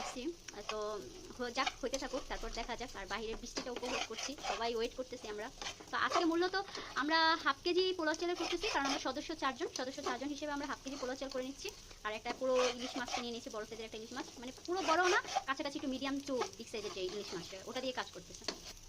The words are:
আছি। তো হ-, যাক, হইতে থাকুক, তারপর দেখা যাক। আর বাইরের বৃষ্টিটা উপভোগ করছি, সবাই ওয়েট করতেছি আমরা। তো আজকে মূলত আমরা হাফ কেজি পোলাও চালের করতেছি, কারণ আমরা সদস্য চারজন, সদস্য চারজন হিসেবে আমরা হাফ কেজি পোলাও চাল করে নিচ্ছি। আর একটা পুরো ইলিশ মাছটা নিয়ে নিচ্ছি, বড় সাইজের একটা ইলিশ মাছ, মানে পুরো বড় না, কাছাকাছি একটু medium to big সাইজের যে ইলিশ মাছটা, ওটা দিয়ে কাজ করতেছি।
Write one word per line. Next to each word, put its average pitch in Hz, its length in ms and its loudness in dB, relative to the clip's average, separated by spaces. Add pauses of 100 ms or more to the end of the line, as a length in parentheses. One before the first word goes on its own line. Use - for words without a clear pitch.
আছি। - 220 -4 (480)
তো 214 80 -2 (600)
হ-, 240 180 -2
যাক, 269 120 4 (140)
হইতে 269 160 0
থাকুক, 262 320 -2
তারপর 220 280 -2
দেখা 233 220 -2
যাক। 240 160 -6
আর 196 160 -6
বাইরের 220 280 -2
বৃষ্টিটা 247 300 -6
উপভোগ 254 380 0
করছি, 262 280 -4 (120)
সবাই 233 260 0
ওয়েট 226 240 0
করতেছি 254 300 -6
আমরা। 208 200 -4 (420)
তো - 60 -2 (100)
আজকে 269 180 4
মূলত 339 300 6 (400)
আমরা 294 240 6 (260)
হাফ 285 200 6
কেজি 349 200 6 (140)
পোলাও 320 160 4
চালের 349 220 2
করতেছি, 349 360 0
কারণ 277 140 4
আমরা 277 120 4
সদস্য 285 320 -2 (120)
চারজন, 269 260 2 (100)
সদস্য 269 240 -2
চারজন 254 320 0
হিসেবে 294 220 -2
আমরা 285 100 0
হাফ 247 180 -4
কেজি 269 120 -4
পোলাও 254 240 -2
চাল 269 140 -2
করে 254 140 0
নিচ্ছি। 277 200 -8 (360)
আর 214 140 0
একটা 240 120 -4 (100)
পুরো 262 140 4 (220)
ইলিশ 247 200 -4
মাছটা 247 260 -2
নিয়ে 240 120 -2
নিচ্ছি, 233 220 -6
বড় 214 120 -2
সাইজের 220 200 -8
একটা 220 120 -8
ইলিশ 226 160 -10
মাছ, 277 100 -4 (120)
মানে 254 140 -8 (140)
পুরো 359 140 2 (100)
বড় 330 120 8 (120)
না, 453 40 8 (300)
কাছাকাছি 285 300 0
একটু 294 160 0
medium 269 220 2 (100)
to 269 80 0 (240)
big 233 140 -10
সাইজের 208 240 -2
যে 190 140 -2
ইলিশ 208 240 -4
মাছটা, 170 220 -6 (100)
ওটা 233 180 -2
দিয়ে 262 80 2
কাজ 226 220 -2
করতেছি। - 300 -12 (440)